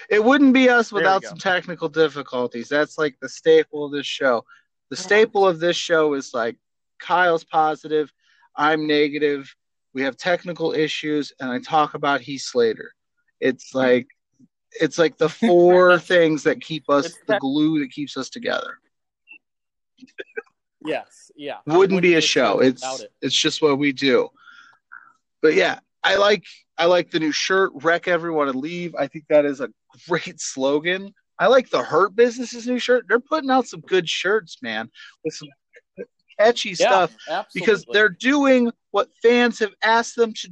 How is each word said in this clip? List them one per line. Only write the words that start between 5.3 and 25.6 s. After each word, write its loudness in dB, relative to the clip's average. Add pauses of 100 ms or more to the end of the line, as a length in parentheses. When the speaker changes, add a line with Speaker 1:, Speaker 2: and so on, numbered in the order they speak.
Speaker 1:
of 2
this 0
show 0
is, -8
like, -4 (420)
Kyle's 0
positive, -2 (440)
I'm 0
negative, -2 (400)
we -4
have -4
technical -4
issues, -4
and -8
I -4
talk -2
about -2
Heath -12
Slater. -2 (480)
It's -4
Speaker 2:
Hmm. -6
Speaker 1:
like, 2 (720)
it's -2
like 0
the 0 (120)
Speaker 2:
<laughs> 6
Speaker 1:
four 4
things 2
that 0
keep -10
us, 2
Speaker 2:
It's -14
Speaker 1:
the -20 (100)
Speaker 2:
that 0
Speaker 1:
glue 0
that -6
keeps -12
us -8
together. -8 (2000)
Speaker 2:
Yes, -10
yeah. -12
It -20
Speaker 1:
Wouldn't -4
Speaker 2:
wouldn't 0
Speaker 1:
be 4
Speaker 2:
be 4
Speaker 1:
a 2
Speaker 2:
a 0
show 0
Speaker 1:
show. 0
It's, 0
Speaker 2:
without -8
it. -20
Speaker 1:
it's -4
just -4
what 2
we -2
do. 0 (1120)
But 4
yeah, 0 (220)